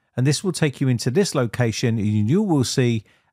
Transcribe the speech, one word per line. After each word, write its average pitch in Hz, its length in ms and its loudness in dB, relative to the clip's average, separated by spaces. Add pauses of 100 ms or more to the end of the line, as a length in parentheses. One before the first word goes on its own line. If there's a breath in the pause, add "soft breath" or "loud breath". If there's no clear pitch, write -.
(180)
and 127 80 2
this 147 160 0
will 190 80 -2
take 156 300 -2
you 135 80 0
into 123 220 0
this 160 240 0
location, 117 640 0
and 104 320 0
you 185 100 2
will 160 240 2
see 120 400 0 (280 soft breath)